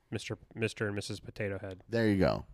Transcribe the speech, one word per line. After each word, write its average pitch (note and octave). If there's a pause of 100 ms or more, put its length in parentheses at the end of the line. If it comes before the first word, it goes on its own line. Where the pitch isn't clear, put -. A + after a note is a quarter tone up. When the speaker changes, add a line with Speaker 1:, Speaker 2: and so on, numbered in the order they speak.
Speaker 1:
Mister, A2 (180)
Mister A2
and G2+
Missus G2+
Potato G2
Head. F#2+
Speaker 2:
There A2+
you G#2
go. C2